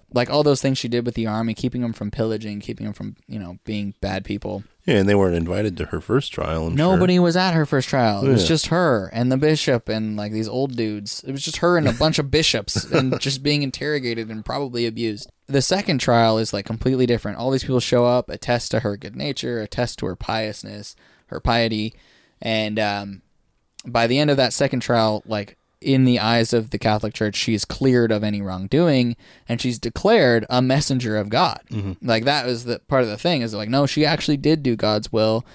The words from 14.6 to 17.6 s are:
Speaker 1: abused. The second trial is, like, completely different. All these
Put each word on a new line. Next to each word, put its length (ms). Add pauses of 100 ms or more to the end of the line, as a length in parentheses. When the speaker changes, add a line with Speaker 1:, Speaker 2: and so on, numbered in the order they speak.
Speaker 1:
abused. 440 (180)
The 140
second 380
trial 380
is, 160
like, 120
completely 400
different. 340
All 120
these 120